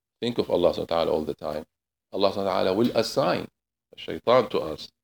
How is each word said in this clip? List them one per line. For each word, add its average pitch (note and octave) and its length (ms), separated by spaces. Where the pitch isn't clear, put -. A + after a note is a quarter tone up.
think A#2 180
of F#2+ 120
Allah F2 240
subhanahu E2+ 160
wa - 60
ta'ala D#2+ 160
all D#2 140
the D2+ 80
time, D2+ 300
Allah G2 200
subhanahu G2 140
wa F#2+ 80
ta'ala F#2+ 200
will A#2+ 220
assign C3 520
a - 40
shaitan A2+ 500
to - 100
us, D#2 300